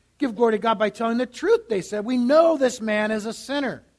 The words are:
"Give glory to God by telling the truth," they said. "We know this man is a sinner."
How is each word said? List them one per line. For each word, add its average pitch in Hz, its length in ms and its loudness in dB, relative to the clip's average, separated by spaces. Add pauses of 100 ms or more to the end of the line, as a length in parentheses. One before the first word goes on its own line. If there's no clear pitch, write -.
(180)
"Give 247 160 -2
glory 233 180 2
to 214 60 0
God 220 200 0
by 214 120 0
telling 233 260 -4
the 247 100 -2
truth," 440 420 0
they 196 120 0
said. 208 240 -6
"We 254 140 -2
know 311 400 4
this 247 220 0
man 214 300 -2
is 214 140 -4
a 226 80 -8
sinner." 254 500 -6 (160)